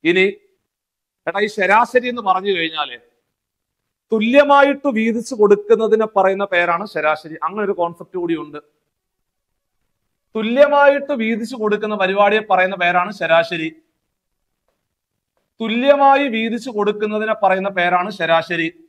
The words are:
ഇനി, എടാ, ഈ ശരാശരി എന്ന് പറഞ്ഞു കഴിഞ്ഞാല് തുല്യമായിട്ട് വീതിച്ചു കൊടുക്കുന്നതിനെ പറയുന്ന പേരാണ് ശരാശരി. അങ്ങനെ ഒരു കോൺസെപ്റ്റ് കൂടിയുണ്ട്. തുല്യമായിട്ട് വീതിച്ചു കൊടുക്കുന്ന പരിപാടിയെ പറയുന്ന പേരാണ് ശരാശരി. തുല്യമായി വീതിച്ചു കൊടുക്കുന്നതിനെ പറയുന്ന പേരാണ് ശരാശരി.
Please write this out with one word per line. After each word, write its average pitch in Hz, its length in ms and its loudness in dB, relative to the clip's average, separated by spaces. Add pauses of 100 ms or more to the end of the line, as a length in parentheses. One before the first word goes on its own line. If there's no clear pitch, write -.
ഇനി, 175 220 2 (1000)
എടാ, 180 120 -6
ഈ 214 80 0
ശരാശരി 226 640 0
എന്ന് 240 120 -10
പറഞ്ഞു 190 300 -2
കഴിഞ്ഞാല് 160 460 -4 (1120)
തുല്യമായിട്ട് 277 760 4
വീതിച്ചു 226 480 -2
കൊടുക്കുന്നതിനെ 214 800 2
പറയുന്ന 196 300 2
പേരാണ് 175 420 -2
ശരാശരി. 156 560 -4
അങ്ങനെ 196 220 -6
ഒരു 196 60 -4
കോൺസെപ്റ്റ് 170 460 -6
കൂടിയുണ്ട്. 151 400 -6 (1800)
തുല്യമായിട്ട് 285 760 2
വീതിച്ചു 226 420 -4
കൊടുക്കുന്ന 214 400 -4
പരിപാടിയെ 202 540 2
പറയുന്ന 185 260 2
പേരാണ് 180 360 0
ശരാശരി. 165 580 0 (1900)
തുല്യമായി 277 640 2
വീതിച്ചു 226 420 -4
കൊടുക്കുന്നതിനെ 214 720 -4
പറയുന്ന 190 260 0
പേരാണ് 180 420 0
ശരാശരി. 165 580 -2 (200)